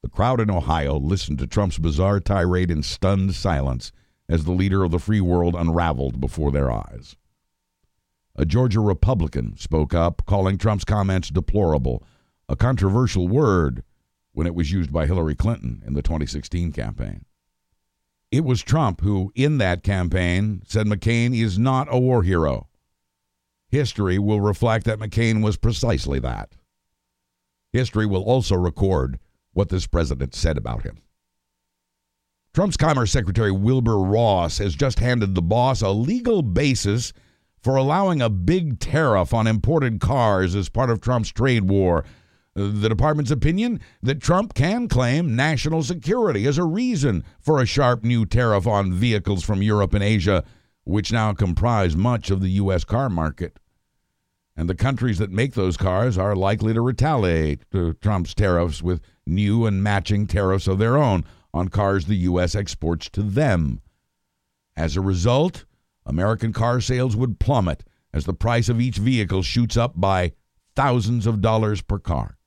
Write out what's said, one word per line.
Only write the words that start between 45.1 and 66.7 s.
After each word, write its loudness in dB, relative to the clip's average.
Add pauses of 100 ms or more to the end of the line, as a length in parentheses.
national 0
security -2
as 0
a 0
reason 0 (160)
for 2
a 2
sharp 2
new 2
tariff 2
on 2
vehicles 0
from -2
Europe 2
and 0
Asia, 2 (400)
which -2
now 0
comprise 2
much 0
of 0
the 0
U 0
S 0
car -2
market. -4 (960)
And -2
the -2
countries 0
that -2
make -2
those 0
cars 0
are 0
likely 0
to 0
retaliate 0
to -2
Trump's -2
tariffs 0
with -2 (240)
new 0
and 0
matching -2
tariffs 0
of 0
their 2
own 2 (300)
on -2
cars 0
the 0
U 0
S 0
exports -4
to -4
them. 0 (960)
As -2
a 0
result, 0 (400)
American -2
car 0